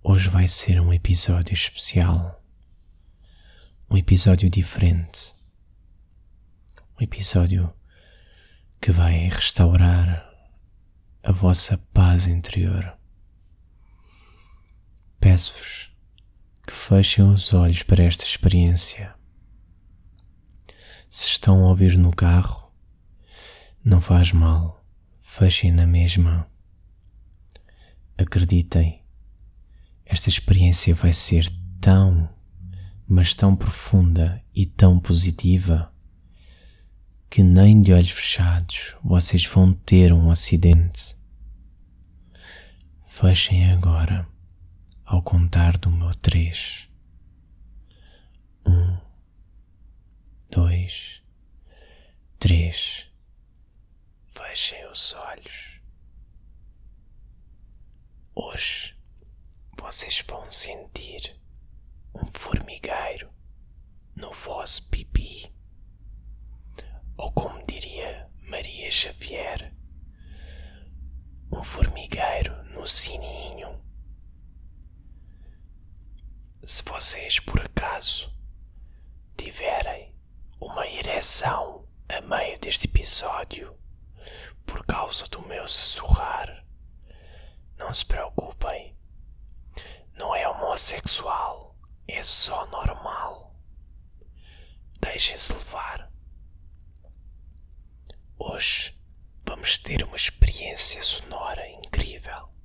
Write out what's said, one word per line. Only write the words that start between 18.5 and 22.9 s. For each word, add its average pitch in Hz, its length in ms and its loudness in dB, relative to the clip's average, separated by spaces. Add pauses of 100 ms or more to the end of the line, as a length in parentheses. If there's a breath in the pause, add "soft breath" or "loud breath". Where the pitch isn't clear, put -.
Se - 180 -10
estão 95 380 4
a 92 40 6
ouvir 92 280 4
no 87 180 4
carro, - 560 0 (1120 loud breath)